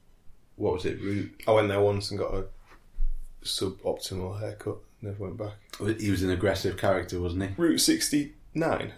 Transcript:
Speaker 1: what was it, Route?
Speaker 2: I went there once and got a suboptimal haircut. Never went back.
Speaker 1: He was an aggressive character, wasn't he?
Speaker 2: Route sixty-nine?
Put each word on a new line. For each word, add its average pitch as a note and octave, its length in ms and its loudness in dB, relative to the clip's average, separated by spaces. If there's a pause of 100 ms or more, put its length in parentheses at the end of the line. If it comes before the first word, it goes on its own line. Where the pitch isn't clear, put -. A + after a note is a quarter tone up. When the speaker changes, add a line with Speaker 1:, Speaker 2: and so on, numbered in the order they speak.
(560)
Speaker 1:
what G2 180 0
was - 120 -6
it, B1+ 140 -4
Route? G2+ 460 -4
Speaker 2:
I A#2 60 2
went G#2+ 160 6
there G2 120 2
once G2+ 300 2
and G2+ 80 -4
got F#2+ 160 -2
a F#2+ 100 0 (1000)
suboptimal F#2+ 960 -4
haircut. G#2 380 -6 (240)
Never G2+ 220 -6
went F#2 120 -6
back. - 640 -6
Speaker 1:
He G#2 100 0
was F#2 120 2
an F#2 80 4
aggressive F#2+ 460 2
character, F#2 440 0
wasn't F2+ 220 -2
he? G2 140 -2
Speaker 2:
Route D#3 240 4
sixty-nine? - 1160 0